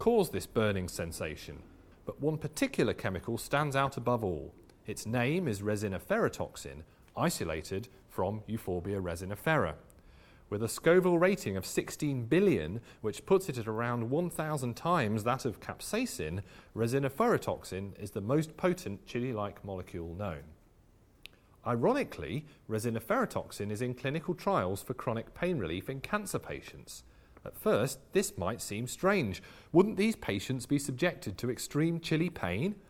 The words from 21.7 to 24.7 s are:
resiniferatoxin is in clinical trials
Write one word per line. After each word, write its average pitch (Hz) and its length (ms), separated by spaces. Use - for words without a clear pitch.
resiniferatoxin 113 1040
is 107 120
in 123 100
clinical 151 420
trials 101 480